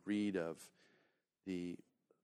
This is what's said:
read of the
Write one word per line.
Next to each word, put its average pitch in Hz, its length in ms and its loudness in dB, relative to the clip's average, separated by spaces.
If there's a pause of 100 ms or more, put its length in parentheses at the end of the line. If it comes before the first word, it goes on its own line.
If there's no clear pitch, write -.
read 104 320 2
of 82 320 -2 (760)
the 87 320 -2 (460)